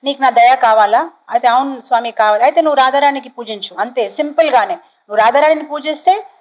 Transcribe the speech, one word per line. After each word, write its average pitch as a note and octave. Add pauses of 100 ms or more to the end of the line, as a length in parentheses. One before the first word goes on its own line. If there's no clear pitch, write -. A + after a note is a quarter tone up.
"నీకు C#4
నా C4
దయ A#3+
కావాలా?" A3+ (200)
అయితే, A#3+
"అవును C4
స్వామి A#3
కావాలి." G#3+
"అయితే D4
నువ్వు D4+
రాధారాణికి C4+
పూజించు, G#3
అంతే, A3+
సింపుల్గానే. D4
నువ్వు -
రాధారాణిని D4
పూజిస్తే D4+ (140)